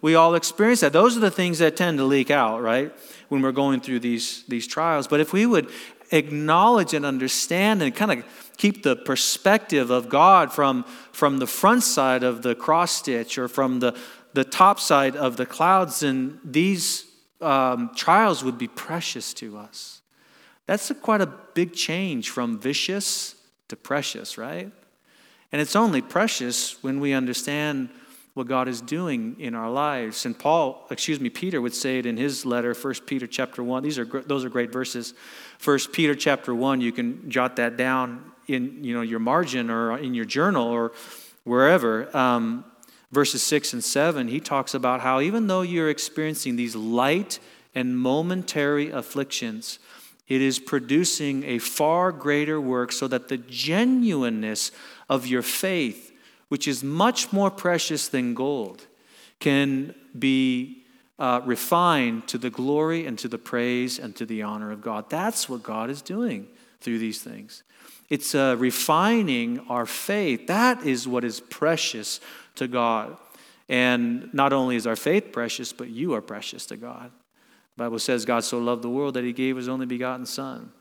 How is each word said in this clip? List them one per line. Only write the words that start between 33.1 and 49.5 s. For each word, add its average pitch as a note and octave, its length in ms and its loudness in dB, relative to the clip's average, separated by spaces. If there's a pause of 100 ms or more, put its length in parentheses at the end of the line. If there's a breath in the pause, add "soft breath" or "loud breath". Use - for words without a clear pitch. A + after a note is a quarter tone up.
chapter B2+ 360 -6
one. B2+ 200 -4
These D3 160 -4
are A#2+ 60 -2
gr-, B2+ 160 -6
those C#3 240 -4
are B2+ 40 -6
great A#2 240 -2
verses. B2+ 420 -6 (440 loud breath)
First C#3 340 2
Peter D3 240 2
chapter C#3 360 0
one, C3 280 0
you A#2 100 0
can A#2+ 400 -6
jot B2+ 260 0
that A#2+ 200 -2
down B2+ 560 -2 (160)
in, C#3 340 -4
you A#2+ 100 -6
know, A#2+ 100 -4
your A2+ 180 -4
margin B2+ 500 0
or A2+ 280 -2
in C3 160 -6
your A2+ 100 -2
journal C#3+ 420 0
or A#2 260 -2 (520 loud breath)
wherever. B2 720 4
Um, A#2+ 480 0 (480 soft breath)
verses C#3 300 2
six D3 300 0
and A#2+ 120 -6
seven, C#3+ 420 0
he B2+ 140 -4
talks C#3 340 -4
about B2+ 280 0
how C3 180 2
even G#3 260 0
though F#3 160 0
you're E3+ 280 0
experiencing D3+ 640 -4
these A#2+ 180 -4
light B2 640 0 (340 loud breath)
and B2+ 240 -2
momentary D3 920 -2
afflictions, B2+ 880 -8 (480 loud breath)